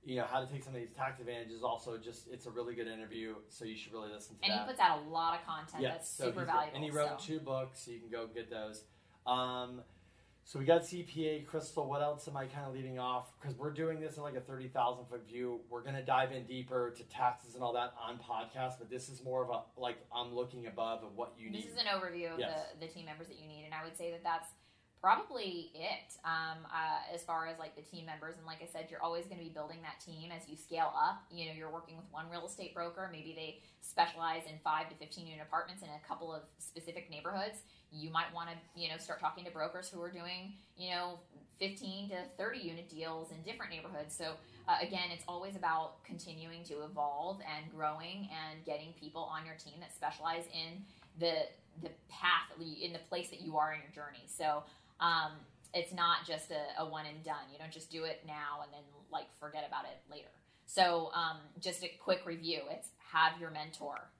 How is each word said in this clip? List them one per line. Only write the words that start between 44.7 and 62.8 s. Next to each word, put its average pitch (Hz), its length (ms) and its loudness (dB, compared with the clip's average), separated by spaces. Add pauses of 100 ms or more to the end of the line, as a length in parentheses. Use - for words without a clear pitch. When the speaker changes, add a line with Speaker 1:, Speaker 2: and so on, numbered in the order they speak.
Speaker 2:
again, 180 300 2
it's 170 160 -6
always 185 300 -4
about 160 480 4
continuing 165 600 -10
to 151 200 -4
evolve 156 580 0
and 156 300 -6
growing 165 580 -2
and 160 340 -6
getting 156 280 -4
people 160 320 -6
on 156 200 -4
your 160 120 -10
team 156 240 -14
that - 120 -12
specialize 165 640 0
in 170 320 -6 (320)
the, 160 300 4 (340)
the 165 80 -6 (180)
path, 170 520 6
in 165 320 -4
the 165 80 -6
place 175 300 -2
that 165 100 -12
you 160 180 2
are 156 160 6
in 151 80 -4
your - 80 -16
journey. 147 380 -10
So, 151 340 2 (380)
um, 165 320 6 (420)
it's 175 180 0
not 170 320 6
just 160 280 -2
a, 151 120 0 (140)
a 160 80 2
one 156 200 -4
and 156 180 -10
done. 147 260 -4
You 139 80 -16
don't 160 140 -10
just 160 180 -12
do 160 140 -2
it 160 200 -2
now 147 380 -4
and 143 100 -10
then, 147 120 -14 (260)
like, 156 160 -2 (140)
forget 147 260 -4
about 135 180 -2
it 131 240 -10
later. 147 220 -12 (340)
So, 170 480 8
um, 160 260 4 (200)
just 180 240 -2
a 175 60 -2
quick - 360 4
review. 165 460 0
It's - 200 -6 (200)